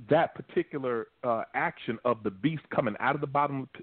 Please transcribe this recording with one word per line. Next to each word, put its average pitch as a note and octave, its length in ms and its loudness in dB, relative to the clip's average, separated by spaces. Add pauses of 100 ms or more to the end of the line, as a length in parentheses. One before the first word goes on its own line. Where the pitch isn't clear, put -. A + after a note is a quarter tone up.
(100)
that D#3 240 4
particular, C3 720 -2 (160)
uh, A#2 220 2 (100)
action C3+ 500 -2
of A#2 200 2
the G#2 60 0
beast C3 320 -2 (120)
coming G#2+ 240 2
out B2+ 160 2
of D3 60 -4
the C#3+ 60 -4
bottom C#3 360 0
of C3 60 -10 (140)